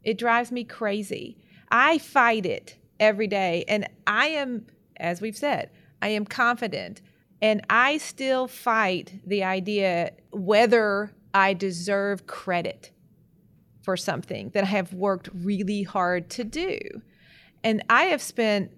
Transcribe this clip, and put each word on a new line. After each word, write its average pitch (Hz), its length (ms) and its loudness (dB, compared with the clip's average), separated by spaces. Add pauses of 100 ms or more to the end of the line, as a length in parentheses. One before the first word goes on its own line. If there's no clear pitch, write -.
It 214 140 -2
drives 233 340 0
me 247 120 -6
crazy. 214 720 -6 (320)
I 285 300 4
fight 233 460 2
it - 320 -6 (220)
every 214 280 4
day, 185 400 0
and 208 200 -2 (200)
I 233 220 2
am, 269 360 -4 (320)
as 175 240 -4
we've 214 160 -6
said, 277 320 -2 (320)
I 202 80 -2
am 214 160 -2
confident, 233 760 -2 (400)
and 214 280 4
I 254 280 4
still 262 500 -2
fight 202 760 -2
the 190 180 -2
idea 190 720 0 (180)
whether 208 840 4 (200)
I 196 200 4
deserve 196 720 -2
credit - 680 -6 (920)
for 190 120 0
something 156 540 -6
that 202 140 0
I 196 40 0
have 190 260 -2
worked 190 400 -2
really 196 500 -2
hard 180 480 0
to 247 120 -6
do. 311 360 -4 (840)
And 220 260 0
I 262 160 6
have 311 160 0
spent 208 560 -2